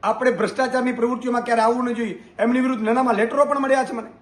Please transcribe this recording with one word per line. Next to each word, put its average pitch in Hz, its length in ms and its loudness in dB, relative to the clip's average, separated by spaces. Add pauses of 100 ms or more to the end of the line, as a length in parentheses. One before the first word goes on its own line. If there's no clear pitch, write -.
આપણે 220 280 2
ભ્રષ્ટાચારની 247 640 0
પ્રવૃત્તિઓમાં 240 520 -2
ક્યારે 233 160 0
આવવું 240 240 2
ન 240 80 -4
જોઈએ. 220 300 -6 (160)
એમની 240 220 2
વિરુદ્ધ 254 220 0
નાનામાં 233 320 2
લેટરો 233 300 2
પણ 285 140 0
મળ્યા 262 260 2
છે - 80 -8
મને. 226 180 -8 (120)